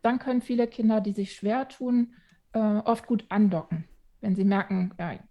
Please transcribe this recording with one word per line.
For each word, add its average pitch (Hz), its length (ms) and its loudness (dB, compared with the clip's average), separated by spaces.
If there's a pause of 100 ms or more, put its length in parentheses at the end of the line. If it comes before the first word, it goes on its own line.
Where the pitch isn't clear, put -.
dann 247 160 0
können 247 240 -2
viele 240 240 0
Kinder, 220 340 0
die 202 120 -4
sich 196 200 -6
schwer 240 360 -4
tun, 247 440 -2 (400)
äh, 226 60 -2
oft 214 480 2
gut 226 240 0
andocken, 185 540 2 (360)
wenn 196 160 -2
sie 196 80 2
merken, 190 540 0
"Ja, 170 200 -8 (120)